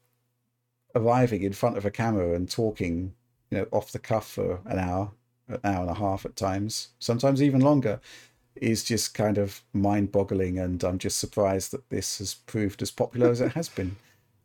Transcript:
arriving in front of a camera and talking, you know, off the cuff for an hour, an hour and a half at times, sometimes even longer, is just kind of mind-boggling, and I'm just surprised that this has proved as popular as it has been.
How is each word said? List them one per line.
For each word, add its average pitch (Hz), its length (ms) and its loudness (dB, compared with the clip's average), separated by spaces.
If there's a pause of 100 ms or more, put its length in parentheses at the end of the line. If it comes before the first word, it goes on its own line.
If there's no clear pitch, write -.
(960)
arriving 117 480 4
in 98 80 0
front 117 260 0
of 98 80 -2
a 101 60 -2
camera 104 420 0
and 90 160 -2
talking, 92 640 -2 (380)
you 104 60 -2
know, 95 140 -2
off 104 200 -2
the 101 80 -8
cuff 110 300 -2
for 92 360 -4
an 95 140 -2
hour, 92 320 -2 (380)
an 104 160 -8
hour 95 160 0
and 90 100 -2
a 85 40 -4
half 95 300 -2
at - 120 -12
times, 98 520 -2 (100)
sometimes 135 440 2
even 135 160 6
longer, 131 400 4 (560)
is 110 280 0
just - 300 -2
kind 107 240 2
of 101 240 -2 (120)
mind-boggling, 98 840 2
and 90 260 -2
I'm 92 140 0
just - 220 -4
surprised 95 520 0
that - 180 -10
this - 280 -4
has 101 160 -8
proved - 480 -4
as 113 80 -4
popular 120 400 2
as 120 100 2
it 120 120 0
has 165 180 -4
been. 95 280 -6 (480)